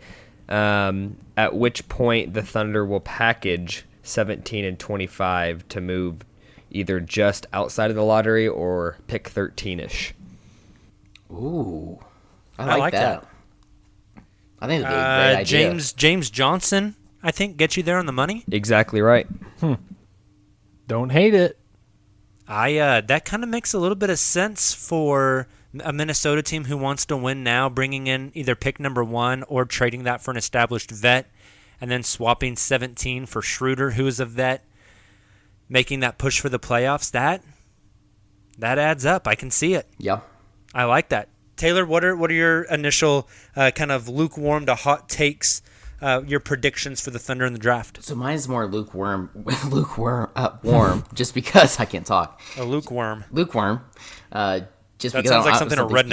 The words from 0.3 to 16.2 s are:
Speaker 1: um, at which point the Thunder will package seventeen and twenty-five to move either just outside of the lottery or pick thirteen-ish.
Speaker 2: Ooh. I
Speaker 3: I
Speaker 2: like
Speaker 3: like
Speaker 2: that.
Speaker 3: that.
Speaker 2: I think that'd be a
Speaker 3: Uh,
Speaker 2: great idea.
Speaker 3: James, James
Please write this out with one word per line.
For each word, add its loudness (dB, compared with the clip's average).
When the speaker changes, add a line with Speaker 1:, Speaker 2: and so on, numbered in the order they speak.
Speaker 1:
um, 0
at 2
which -2
point 0
the -2
Thunder -2
will -2
package -2
seventeen -4
and -6
twenty-five -4
to -8
move -4
either -2
just 0
outside -2
of -4
the 2
lottery 4
or -2
pick -8
thirteen-ish. -6
Speaker 2:
Ooh. -6
I -8
Speaker 3:
I -6
Speaker 2:
like 4
Speaker 3:
like 2
Speaker 2:
that. 0
Speaker 3:
that. -20
Speaker 2:
I -6
think 0
that'd -2
be 2
a 2
Speaker 3:
Uh, 2
Speaker 2:
great 4
idea. -2
Speaker 3:
James, 2
James 2